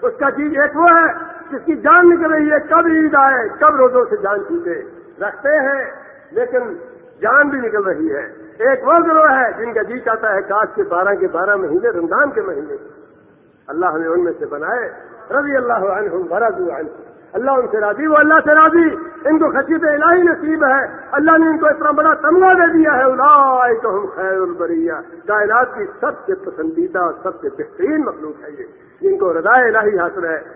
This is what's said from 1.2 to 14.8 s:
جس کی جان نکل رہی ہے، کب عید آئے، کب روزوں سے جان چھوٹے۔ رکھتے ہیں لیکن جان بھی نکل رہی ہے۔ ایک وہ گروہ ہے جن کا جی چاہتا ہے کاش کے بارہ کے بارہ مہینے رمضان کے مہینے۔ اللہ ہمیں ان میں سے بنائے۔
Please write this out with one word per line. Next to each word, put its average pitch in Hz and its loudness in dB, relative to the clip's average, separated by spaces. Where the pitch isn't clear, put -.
جس 262 -8
کی 311 -2
جان 330 6
نکل 330 2
رہی 302 0
ہے، 302 2
کب 330 0
عید 311 0
آئے، 269 2
کب 294 2
روزوں 254 4
سے 208 -2
جان 202 -4
چھوٹے۔ 175 -6
رکھتے 202 -6
ہیں 277 0
لیکن 240 -2
جان 269 4
بھی 269 -6
نکل 208 -4
رہی 160 -2
ہے۔ 123 -8
ایک 262 0
وہ 320 2
گروہ 311 4
ہے 240 -2
جن 233 -8
کا 214 -2
جی 220 -8
چاہتا 220 -2
ہے 196 -2
کاش 202 -2
کے 208 -2
بارہ 185 0
کے 180 -2
بارہ 190 0
مہینے 185 -2
رمضان 196 -2
کے 220 -4
مہینے۔ 156 -8
اللہ 165 -4
ہمیں 160 -2
ان 175 0
میں 165 -2
سے 147 -8
بنائے۔ 180 -6